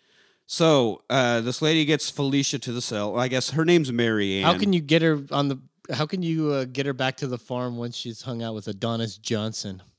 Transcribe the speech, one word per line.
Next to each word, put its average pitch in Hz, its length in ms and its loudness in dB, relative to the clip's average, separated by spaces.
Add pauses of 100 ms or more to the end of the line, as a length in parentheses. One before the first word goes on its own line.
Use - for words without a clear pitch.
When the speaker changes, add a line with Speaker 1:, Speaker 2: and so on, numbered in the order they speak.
(460)
Speaker 1:
So, 139 600 2
uh, 120 340 2
this 123 200 -4
lady 156 220 4
gets 147 260 0
Felicia 139 480 0
to 120 140 -6
the 120 100 -4
cell. 104 360 -2
I 127 100 2
guess 123 220 -2
her 156 140 0
name's 165 280 4
Mary 110 460 2
Ann. 147 140 4
Speaker 2:
How 185 60 2
can 202 140 2
you 175 80 4
get 156 220 4
her 156 180 2 (100)
on 143 180 2
the, 139 100 -2 (340)
how 131 140 -2
can 185 160 -4
you, 160 280 0
uh, 135 140 0
get 127 220 -4
her 143 60 -2
back 131 260 -2
to 139 100 -4
the 123 100 -4
farm 123 380 -6
once 117 200 -6
she's 117 260 -10
hung 117 200 -6
out 113 120 -6
with 107 120 -8
Adonis 113 500 -4
Johnson? 107 640 -6 (160)